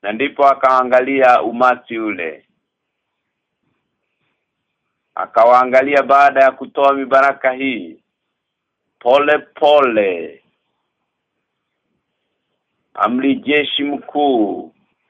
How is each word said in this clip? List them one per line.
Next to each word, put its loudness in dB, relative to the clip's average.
Na -8
ndipo -2
akaangalia 2
umati -2
ule. -10
Akawaangalia 2
baada 2
ya 4
kutoa -2
mibaraka -2
hii. -10
Pole 2
pole. 0
Amri -2
jeshi -4
mkuu, -4